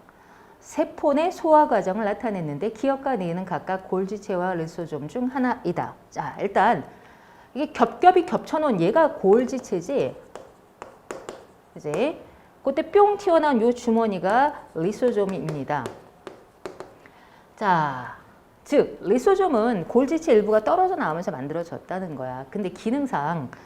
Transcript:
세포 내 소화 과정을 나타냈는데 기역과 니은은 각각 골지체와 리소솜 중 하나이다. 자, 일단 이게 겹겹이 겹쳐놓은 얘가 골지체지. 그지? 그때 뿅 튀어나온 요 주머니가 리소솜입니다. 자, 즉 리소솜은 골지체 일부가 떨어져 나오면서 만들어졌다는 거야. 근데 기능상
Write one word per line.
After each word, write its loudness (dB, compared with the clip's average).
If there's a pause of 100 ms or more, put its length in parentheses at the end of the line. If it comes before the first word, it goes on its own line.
(600)
세포 -2
내 0
소화 4
과정을 0
나타냈는데 -4
기역과 -2
니은은 -4
각각 -6
골지체와 -4
리소솜 -6
중 -6
하나이다. -4 (160)
자, -8
일단 2 (720)
이게 -6
겹겹이 4
겹쳐놓은 0
얘가 4
골지체지. 0 (1600)
그지? -4 (420)
그때 -2
뿅 6
튀어나온 4
요 4
주머니가 0 (100)
리소솜입니다. -2 (1700)
자, 0 (500)
즉 2
리소솜은 2
골지체 2
일부가 4
떨어져 2
나오면서 -4
만들어졌다는 -8
거야. -8
근데 -6
기능상 -4 (160)